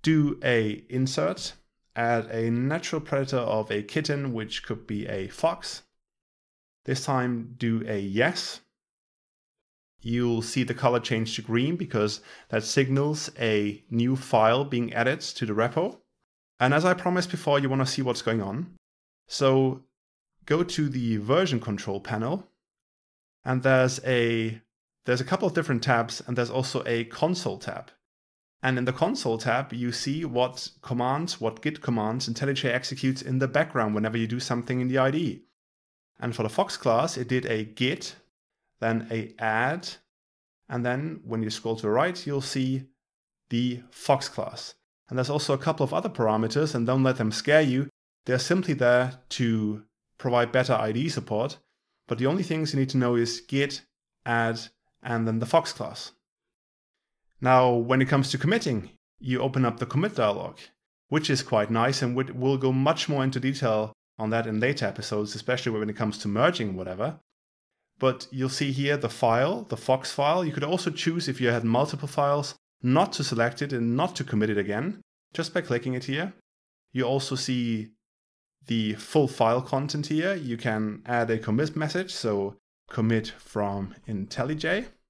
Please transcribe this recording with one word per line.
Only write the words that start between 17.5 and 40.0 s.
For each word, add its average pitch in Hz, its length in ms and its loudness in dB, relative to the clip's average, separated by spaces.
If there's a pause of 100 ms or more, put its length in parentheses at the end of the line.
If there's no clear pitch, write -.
you 139 100 2
wanna 135 180 2
see 131 160 -2
what's 123 200 -2
going 113 180 2
on. 107 360 -6 (500)
So 135 560 2 (640)
go 156 180 2
to 160 260 0
the 120 280 0
version 135 420 2
control 101 400 -4
panel, 117 480 -4 (1000)
and 127 200 0
there's 131 400 6
a, 117 560 2 (460)
there's 123 160 2
a - 20 -2
couple 190 240 0
of 151 60 -2
different 139 280 0
tabs, 117 420 0
and 117 140 -2
there's 120 120 0
also 131 360 -2
a 117 200 0
console 151 520 -2
tab. - 320 -12 (720)
And 127 160 0
in 123 60 -2
the 131 80 0
console 131 460 0
tab, 123 340 -2
you 120 180 -4
see 143 340 -4
what 123 440 -2 (140)
commands, 131 580 -2
what 110 220 -2
Git 147 200 -4
commands 117 460 -2
IntelliJ 139 380 -2
executes 131 560 -2
in 131 180 0
the 135 80 0
background 131 480 0
whenever 110 220 0
you 113 100 0
do 120 100 -4
something 127 420 -2
in 127 60 0
the 127 120 2
I 131 120 4
D 151 80 0
E. 151 240 -4 (800)
And 117 160 -4
for 113 80 0
the 107 40 0
Fox 190 280 0
class, 127 400 2
it 127 100 -4
did 127 200 0
a 110 180 -2
git, - 500 -4 (640)
then 113 320 0
a 113 280 -6
add, 120 500 0 (800)